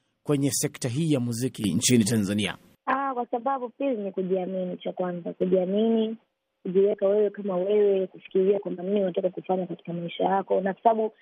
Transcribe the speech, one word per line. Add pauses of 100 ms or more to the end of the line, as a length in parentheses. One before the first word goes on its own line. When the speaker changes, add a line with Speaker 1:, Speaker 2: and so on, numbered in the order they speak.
(240)
Speaker 1:
kwenye
sekta
hii
ya
muziki
nchini
Tanzania? (280)
Speaker 2:
Ah,
kwa
sababu
pia
ni
kujiamini,
cha
kwanza,
kujiamini, (460)
kujiweka
wewe
kama
wewe,
kufikiria
kwamba
nini
unataka
kufanya
katika
maisha
yako,
na
kwa
sababu (100)